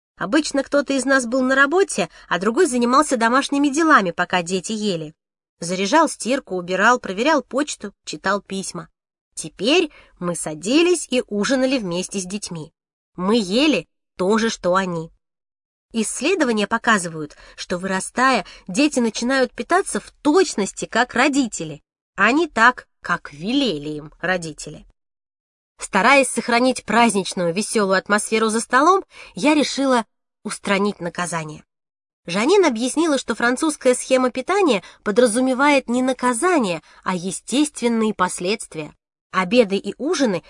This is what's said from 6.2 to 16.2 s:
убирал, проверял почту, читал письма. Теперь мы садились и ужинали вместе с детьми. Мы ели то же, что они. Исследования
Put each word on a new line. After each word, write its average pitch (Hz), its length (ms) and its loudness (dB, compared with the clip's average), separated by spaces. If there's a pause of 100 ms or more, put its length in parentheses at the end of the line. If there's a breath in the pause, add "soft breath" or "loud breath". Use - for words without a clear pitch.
убирал, 185 440 2
проверял 247 420 0
почту, 247 500 -6 (120)
читал 190 360 -4
письма. 185 480 -10 (460)
Теперь 277 560 -2 (280 loud breath)
мы 175 180 -6
садились 269 720 0
и 247 160 0
ужинали 262 520 0
вместе 185 420 -6
с 180 60 -8
детьми. 180 460 -10 (440)
Мы 196 220 0
ели 220 500 0 (280)
то 196 220 0
же, 226 120 0
что 180 240 -2
они. 175 360 -2 (840)
Исследования 233 760 -2